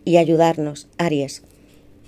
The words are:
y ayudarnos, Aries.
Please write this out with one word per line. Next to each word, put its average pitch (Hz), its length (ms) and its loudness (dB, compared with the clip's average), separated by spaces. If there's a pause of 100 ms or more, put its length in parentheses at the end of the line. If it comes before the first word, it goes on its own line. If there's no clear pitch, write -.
y 165 120 2
ayudarnos, 160 720 0 (100)
Aries. 151 440 -4 (640)